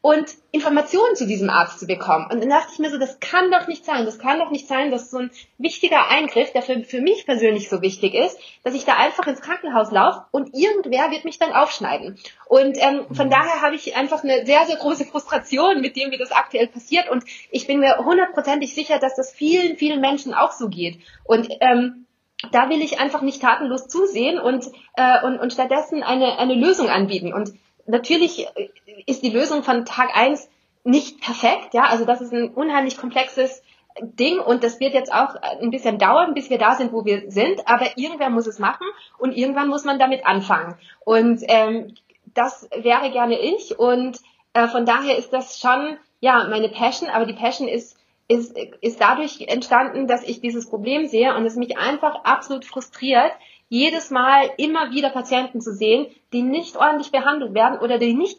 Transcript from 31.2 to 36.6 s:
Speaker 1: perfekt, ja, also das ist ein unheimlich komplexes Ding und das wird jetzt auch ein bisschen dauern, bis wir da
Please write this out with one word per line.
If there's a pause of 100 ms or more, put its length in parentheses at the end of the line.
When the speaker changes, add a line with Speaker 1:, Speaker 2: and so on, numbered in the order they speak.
Speaker 1:
perfekt,
ja,
also
das
ist
ein
unheimlich
komplexes (380)
Ding
und
das
wird
jetzt
auch (260)
ein
bisschen
dauern,
bis
wir
da